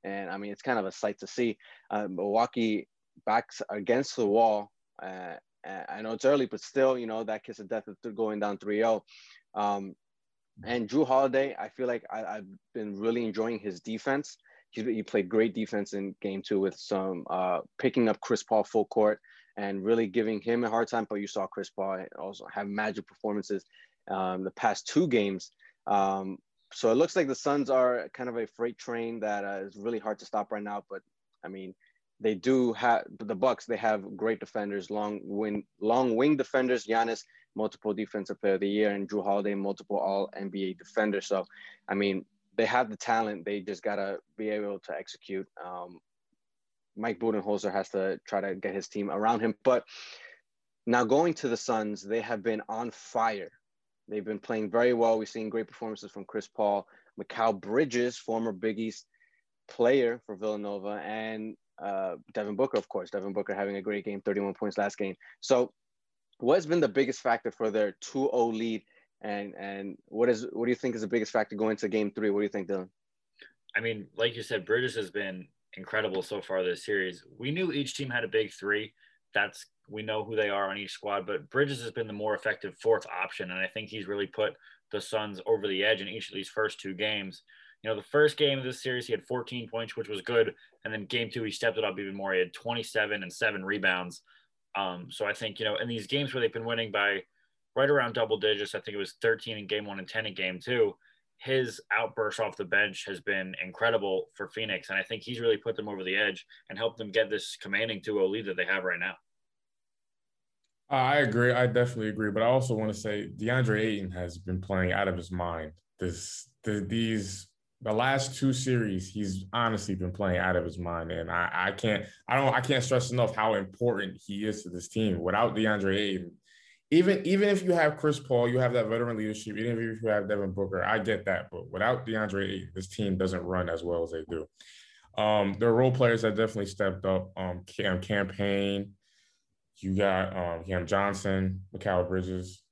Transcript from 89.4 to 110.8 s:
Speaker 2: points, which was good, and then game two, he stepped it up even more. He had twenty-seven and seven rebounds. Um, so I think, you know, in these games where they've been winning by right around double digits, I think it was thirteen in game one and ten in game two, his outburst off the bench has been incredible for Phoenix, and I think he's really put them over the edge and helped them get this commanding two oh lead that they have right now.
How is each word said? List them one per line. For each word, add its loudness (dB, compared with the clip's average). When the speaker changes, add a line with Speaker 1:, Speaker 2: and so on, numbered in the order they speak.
Speaker 2:
points, -6
which -6
was -6
good, 2
and -4
then -6
game -2
two, -4
he -2
stepped 0
it 0
up -2
even -6
more. -2
He 4
had 2
twenty-seven -2
and -10
seven -2
rebounds. -2
Um, -4
so -4
I 0
think, -6
you -4
know, 0
in -2
these -6
games -2
where -2
they've 2
been -6
winning -2
by 2
right 4
around 4
double 2
digits, 0
I -2
think -10
it -4
was -4
thirteen 0
in -10
game -2
one -8
and -10
ten -4
in -8
game -4
two, 4
his 0
outburst 0
off -2
the -4
bench 2
has -6
been -2
incredible 2
for -8
Phoenix, -6
and 0
I 0
think -6
he's -8
really 4
put -4
them -6
over -6
the 0
edge 0
and -10
helped 0
them -8
get 4
this -4
commanding -2
two 0
oh 6
lead -2
that -4
they 0
have 0
right -2
now. -4